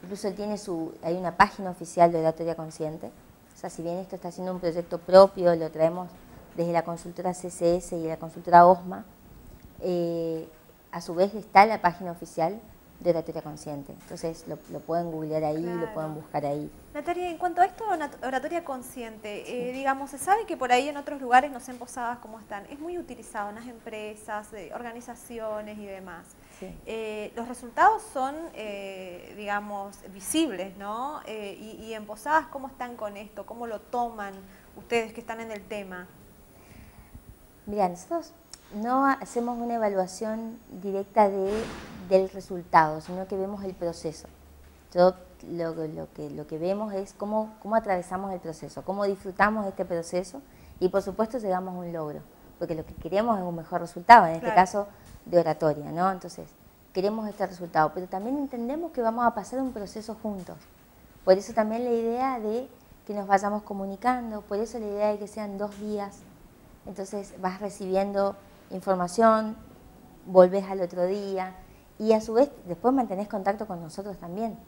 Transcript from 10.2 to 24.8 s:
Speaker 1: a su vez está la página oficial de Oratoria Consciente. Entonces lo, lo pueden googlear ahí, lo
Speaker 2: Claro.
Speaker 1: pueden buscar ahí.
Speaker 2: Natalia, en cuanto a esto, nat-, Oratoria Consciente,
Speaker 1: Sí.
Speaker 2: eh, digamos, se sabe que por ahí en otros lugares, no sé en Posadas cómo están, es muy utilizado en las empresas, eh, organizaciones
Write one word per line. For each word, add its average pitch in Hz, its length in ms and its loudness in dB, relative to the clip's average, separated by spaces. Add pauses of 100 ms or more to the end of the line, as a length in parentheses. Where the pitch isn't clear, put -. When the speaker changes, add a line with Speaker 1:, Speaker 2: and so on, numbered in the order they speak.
Speaker 1:
a 170 80 -8
su 175 120 -8
vez 196 220 2
está 196 300 8
la 214 160 0
página 175 300 0
oficial 170 460 -2 (440)
de 175 100 2
Oratoria 160 300 0
Consciente. 147 520 -12
Entonces - 540 -10
lo, 151 120 -10 (120)
lo 156 80 -10
pueden 170 320 -2
googlear 156 320 -4
ahí, 151 180 -2
lo 175 160 -4
Speaker 2:
Claro. 165 160 -4
Speaker 1:
pueden 156 220 -6
buscar - 300 -6
ahí. 147 240 -4 (240)
Speaker 2:
Natalia, 349 360 -4
en 320 80 -6
cuanto 349 240 0
a 370 40 10
esto, 403 200 -6 (100)
nat-, 294 300 -6
Oratoria 294 400 -4
Consciente, 226 800 -10
Speaker 1:
Sí. - 80 -10
Speaker 2:
eh, 247 180 -4
digamos, 269 380 -2
se 285 80 -14
sabe 415 280 2
que 320 120 -6
por 247 140 0
ahí 254 180 4
en 285 80 -6
otros 285 240 -8
lugares, 262 280 6
no 247 120 -10
sé 254 100 -14
en 247 80 -14
Posadas 240 400 -6
cómo 220 200 -16
están, 208 260 -12
es 285 120 -14
muy 339 200 -8
utilizado 226 520 -8
en 208 60 -12
las 233 120 -14
empresas, 214 840 -10
eh, 196 220 -12
organizaciones 226 1000 -10